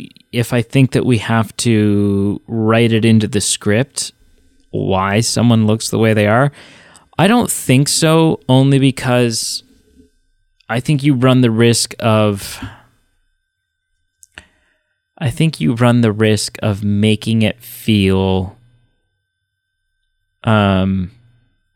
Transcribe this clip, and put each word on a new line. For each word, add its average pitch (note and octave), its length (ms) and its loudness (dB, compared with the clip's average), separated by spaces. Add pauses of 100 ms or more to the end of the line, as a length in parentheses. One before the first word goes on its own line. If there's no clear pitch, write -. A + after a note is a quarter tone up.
(320)
if A#2+ 200 -4
I A#2+ 100 0
think C3+ 300 0
that C3 120 0
we A#2+ 140 0
have A2+ 400 -2
to G2+ 880 0
write A2+ 460 0
it A2 120 0
into A2+ 220 4
the G#2 140 -2
script - 720 -4 (580)
why G2 500 -2
someone A2+ 460 2
looks A2 240 -2
the G#2+ 80 -4
way A2 160 2
they G#2 140 2
are, B2+ 240 2 (680)
I - 80 2
don't A#3+ 240 0
think C3+ 380 0
so, D#3+ 500 0 (100)
only C3+ 300 4
because B2 840 -2 (1080)
I A2+ 100 -4
think C3+ 240 -2
you D3 120 2
run B2+ 260 2
the B2 100 2
risk A#2 480 0
of, G#2+ 640 -2 (2500)
I C#3+ 120 -4
think D#3 300 -4
you D3 140 -2
run A#2+ 280 2
the A2 100 2
risk G#2+ 500 -2
of G#2 220 -4
making G#2+ 580 0
it - 180 -4
feel, F#2+ 960 -2 (1900)
um, F#2+ 680 0 (640)